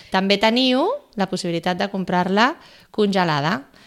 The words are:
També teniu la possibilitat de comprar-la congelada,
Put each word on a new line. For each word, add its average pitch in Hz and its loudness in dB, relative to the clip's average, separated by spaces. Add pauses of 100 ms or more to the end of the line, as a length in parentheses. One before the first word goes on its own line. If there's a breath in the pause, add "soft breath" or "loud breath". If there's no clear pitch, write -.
(120)
També 196 2
teniu 254 2 (300)
la 190 -2
possibilitat 180 -4
de 202 -2
comprar-la 196 0 (340 loud breath)
congelada, 185 0 (180 soft breath)